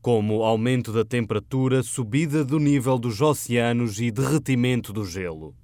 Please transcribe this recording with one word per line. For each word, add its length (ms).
como 440
aumento 480
da 120
temperatura, 760
subida 600
do 160
nível 360
dos 240
oceanos 800
e 120
derretimento 800
do 120
gelo. 480